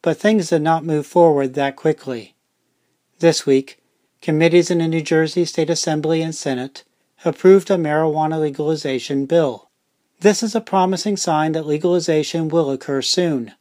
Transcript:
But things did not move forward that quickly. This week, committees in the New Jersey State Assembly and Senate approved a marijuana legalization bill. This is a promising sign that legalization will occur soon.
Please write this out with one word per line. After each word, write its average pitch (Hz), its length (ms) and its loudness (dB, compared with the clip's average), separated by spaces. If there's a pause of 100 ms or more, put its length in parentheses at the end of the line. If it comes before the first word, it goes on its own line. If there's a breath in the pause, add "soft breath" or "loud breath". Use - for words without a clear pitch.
But 160 160 -2
things 208 320 2
did 160 120 2
not 160 220 0
move 151 240 -2
forward 147 460 2
that 139 240 -2
quickly. 131 580 -6 (840)
This 165 260 2
week, 135 340 0 (420)
committees 165 480 2
in 175 100 0
the 165 100 -2
New 160 120 -2
Jersey 160 440 0
State 156 240 -4
Assembly 160 520 -2
and 160 140 -6
Senate 131 480 -8 (400)
approved 185 480 4
a 190 60 2
marijuana 156 640 0
legalization 143 840 -4
bill. 143 440 0 (500)
This 202 240 2
is 208 100 -6
a 226 60 0
promising 190 560 -2
sign 160 380 -2
that 160 120 -4
legalization 160 840 0
will 156 220 0
occur 135 300 -4
soon. 135 600 -2